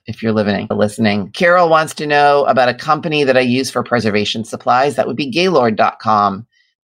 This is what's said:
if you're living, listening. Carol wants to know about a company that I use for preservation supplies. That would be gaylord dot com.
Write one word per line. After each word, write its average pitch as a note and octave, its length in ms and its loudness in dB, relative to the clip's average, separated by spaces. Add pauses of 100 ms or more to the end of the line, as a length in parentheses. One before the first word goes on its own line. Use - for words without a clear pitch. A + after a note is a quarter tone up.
if - 160 -12
you're A2+ 100 -2
living, G#2 380 -2
listening. G#2 600 -2
Carol F3 360 2
wants D#3+ 260 2
to D#3 120 -8
know C#3+ 400 4
about B2 240 2
a B2 40 -2
company D3+ 500 -2
that C3 120 2
I C3 40 4
use B2+ 300 -2
for B2 120 -4
preservation G#2+ 640 -2
supplies. B2 520 -2
That A#2 100 0
would B2 100 -6
be C#3 140 -6
gaylord C#3+ 460 2
dot A2 220 0
com. G#2 480 0 (380)